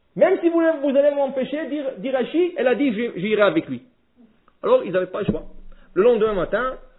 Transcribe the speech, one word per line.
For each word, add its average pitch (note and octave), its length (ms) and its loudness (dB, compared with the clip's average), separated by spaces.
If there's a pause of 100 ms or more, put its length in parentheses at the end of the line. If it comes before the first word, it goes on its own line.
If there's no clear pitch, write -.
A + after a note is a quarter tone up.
(140)
Même F4 260 4
si E4+ 80 2
vous, E4 140 4 (200)
vous C4+ 140 0
allez C#4+ 180 4
m'empêcher, C#4 520 -2
dit, C#4+ 140 -6 (180)
dit G#3+ 120 -6
Rachid, D4 460 0
elle B3 120 0
a B3 60 2
dit, B3 200 0
je, A3+ 260 -6
j'irai G#3 220 0
avec E3 260 2
lui. B2 140 -8 (800)
Alors, B3+ 220 2
ils E3+ 80 -6
n'avaient F#3 140 0
pas F#3+ 140 -10
le G3+ 60 -4
choix. - 160 -4 (500)
Le F3+ 100 2
lendemain A3 300 4
matin, G#3 460 -2 (200)